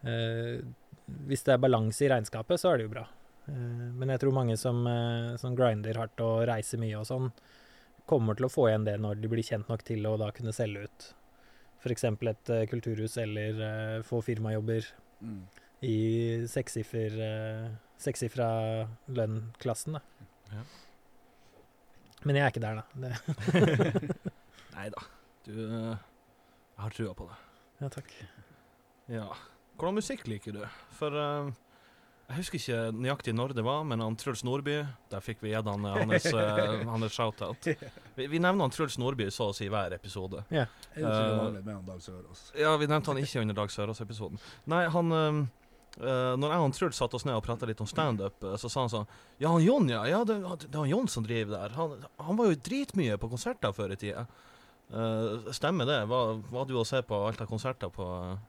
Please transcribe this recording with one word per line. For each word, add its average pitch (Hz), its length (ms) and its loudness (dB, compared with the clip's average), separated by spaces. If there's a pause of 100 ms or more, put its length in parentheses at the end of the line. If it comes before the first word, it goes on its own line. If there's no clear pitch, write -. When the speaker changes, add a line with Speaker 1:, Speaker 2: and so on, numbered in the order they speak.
Speaker 1:
eh, 117 560 -2 (680)
hvis 135 180 0
det 135 100 8
er 123 80 4
balanse 113 400 4
i 139 80 6
regnskapet, 113 480 0
så 180 140 6
er 135 80 4
det 110 80 -4
jo 107 80 -8
bra. 113 80 -8 (420)
Eh, 120 480 -6
men 131 140 -2
jeg 131 100 2
tror 139 140 6
mange 120 240 4
som, 120 300 2
eh, 117 500 0
som 127 180 -4
grinder 110 400 4
hardt 113 240 -4
og 113 280 4
reiser 113 320 -2
mye 107 200 -2
og 107 80 -4
sånn, 127 240 -2 (760)
kommer 113 280 4
til 123 120 0
å - 40 0
få 131 180 6
igjen 107 160 4
det 104 140 0
når 107 220 -2
de 110 80 -2
blir 113 140 2
kjent 104 260 -2
nok 113 140 -2
til 110 220 -2
å 107 140 2
da 104 120 -2
kunne 113 220 -6
selge 104 300 -2
ut - 300 -16 (680)
for 123 120 -4
eksempel 113 380 0
et, - 200 -6
eh, 113 160 4
kulturhus 110 520 -2
eller, 107 440 -2
eh, 110 420 -4
få 120 200 -2
firmajobber 110 600 0 (360)
Speaker 2:
Mm. 104 200 -10 (400)
Speaker 1:
i 117 640 2
sekssiffer, 113 720 -4
eh, 110 500 -4 (280)
sekssifra 113 920 0 (220)
lønnklassen, 113 840 -2
da. 147 60 -6 (520)
Speaker 3:
Ja. 104 100 -8 (1600)
Speaker 1:
Men 143 120 4
jeg 143 80 6
er 127 60 4
ikke 117 100 -4
der, 107 140 -2
da. 110 80 -8 (120)
Det 156 1200 2 (240)
<laughs> - 360 -20
Speaker 3:
Neida. 101 280 -10 (400)
Du, 107 80 -14
eh, 110 460 -4 (800)
jeg 101 80 -10
har 107 60 -2
trua 104 240 -6
på 90 120 -14
det. - 100 -18 (440)
Speaker 1:
Ja, 139 80 -4
takk. - 240 -14 (960)
Speaker 3:
Ja. 110 180 -6 (500)
Hvordan 180 180 0
musikk 220 320 -4
liker 107 260 -6
du? 101 80 -8 (300)
For, 151 260 -4
eh, 147 320 -2 (800)
jeg 127 80 -6
husker 180 220 -4
ikke 120 180 -2 (180)
nøyaktig 127 400 -2
når 127 180 0
det 113 120 0
var, 143 180 0
men 123 160 -2
han 110 160 0
Truls 117 300 -4
Nordby, 143 320 0 (320)
der 98 160 -6
fikk 110 160 -8
vi 107 100 -2
gitt 110 160 0
han, 101 180 -2
eh, 101 140 0
hans, 110 320 4
eh, 107 540 2
Speaker 1:
<laughs> 117 80 -4
Speaker 3:
hans 113 180 0
shoutout. 110 560 -4 (480)
Vi, 131 120 -6
vi 160 120 0
nevner 180 300 4
han - 20 -4
Truls 147 260 -2
Nordby 123 300 0
så 104 220 0
å 98 80 -4
si 101 100 -4
hver 98 300 0
episode. 95 520 -8
Speaker 1:
Ja. 143 180 4 (280)
Speaker 2:
Jeg 156 80 -4
husker 110 240 4
det 110 60 2
Speaker 3:
Eh, 110 100 2
Speaker 2:
var 110 80 0
litt 98 140 -8
med 104 100 -6
han 92 100 -10
Dag 92 140 -10
Sørås. - 460 -16 (100)
Speaker 3:
Ja, 156 220 6
vi 147 100 4
nevnte 151 240 2
han 135 60 2
ikke 135 240 0
under 107 140 2
Dag 104 180 0
Sørås-episoden. 107 680 -6 (280)
Nei, 170 200 4
han, 165 240 4
eh, 151 300 4 (580)
eh, 127 380 2
når 147 180 2
jeg 170 80 4
og 135 100 4
Truls - 220 0
satt 120 180 0
oss 123 120 -4
ned 131 100 0
og 110 80 0
pratet 120 240 -2
litt 110 140 -4
om 107 80 -4
stand-up, 110 520 0
eh, 95 160 -4
så 120 140 -6
sa 131 140 2
han 117 40 0
sånn, 104 180 -4 (320)
«Ja, 156 120 4
han 170 100 8
Jon, 202 280 8
ja, 110 160 2
ja, 185 180 4
det, 214 160 0 (200)
det 147 120 -14
er 151 80 -2
han 143 100 2
Jon 214 180 2
som 117 180 -2
driver 107 340 -2
der. 104 160 -6
Han, 147 240 -4 (200)
han 170 180 -2
var 233 100 6
jo 170 80 6
dritmye 170 640 0
på 117 100 -4
konserter 120 460 -2
før 101 160 -2
i 98 80 -6
tida.» 107 260 -4 (680)
Eh, 113 580 -2
stemmer 143 360 2
det? 143 180 4
Var, 117 300 2 (160)
var 123 140 -2
du 131 100 -6
å 117 100 4
se 131 160 0
på 107 160 -2
alt 107 240 0
av 110 80 -6
konserter 120 400 -4
på, 95 140 -8 (180)
eh? 92 140 -6 (140)